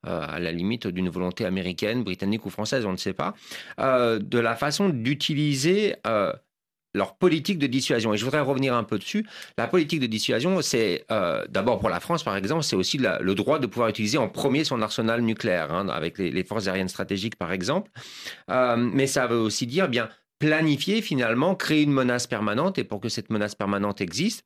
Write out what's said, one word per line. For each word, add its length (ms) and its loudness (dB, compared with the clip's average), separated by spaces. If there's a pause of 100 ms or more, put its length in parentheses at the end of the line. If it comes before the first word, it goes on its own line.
euh, 220 -4
à 120 -6
la 120 -2
limite 360 -2
d'une 220 -2
volonté 340 -4
américaine, 600 -2
britannique 420 -2
ou 60 -6
française, 340 -2
on 60 -2
ne 60 -4
sait 160 -4
pas, 200 -4 (460)
euh, 400 2
de 200 0
la 160 2
façon 340 0
d'utiliser, 1040 0 (100)
euh, 260 2 (640)
leur 220 0
politique 420 2
de 80 2
dissuasion. 480 2
Et 20 0
je 80 -2
voudrais 140 0
revenir 340 2
un 100 2
peu 140 -2
dessus. 260 -2 (360)
La 80 0
politique 320 2
de 80 0
dissuasion, 560 0
c'est, 480 0
euh, 360 0
d'abord 300 2
pour 100 0
la 120 0
France, 240 -2
par 120 -2
exemple, 280 0
c'est 120 0
aussi 220 0
la, 220 2
le 160 2
droit 240 2
de 80 0
pouvoir 220 0
utiliser 280 -2
en 100 2
premier 360 0
son 180 0
arsenal 400 0
nucléaire, 500 0
hein, 180 -2
avec 280 -4
les, 140 -2
les 120 -2
forces 220 -4
aériennes 240 0
stratégiques, 460 -4
par 180 -4
exemple. 380 -2 (580)
Euh, 260 4
mais 300 2
ça 220 0
veut 100 2
aussi 300 0
dire, 200 0
bien, 220 -2 (300)
planifier 640 2
finalement, 500 2
créer 300 2
une 100 4
menace 320 2
permanente. 540 0
Et 40 0
pour 160 -6
que 100 -4
cette 200 -6
menace 240 0
permanente 480 -2
existe 440 -2